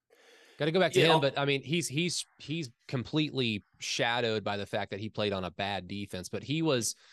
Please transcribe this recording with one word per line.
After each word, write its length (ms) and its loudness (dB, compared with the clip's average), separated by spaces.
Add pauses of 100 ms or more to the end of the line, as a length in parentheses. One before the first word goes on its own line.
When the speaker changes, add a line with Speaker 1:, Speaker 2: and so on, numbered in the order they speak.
(580)
Speaker 1:
Gotta 140 0
go 100 4
back 100 4
to 80 4
Speaker 2:
Yeah. 160 8
Speaker 1:
him, 60 6
but, 180 2
I 60 2
mean, 180 2
he's, 240 -2
he's, 380 -2 (120)
he's 320 -8 (200)
completely 720 0 (160)
shadowed 640 0
by 140 -2
the 80 -6
fact 260 -4
that 80 -6
he 80 -6
played 240 -2
on 140 -2
a 60 -6
bad 360 -4
defense, 400 -8
but 160 -8
he 180 -2
was, 340 0 (180)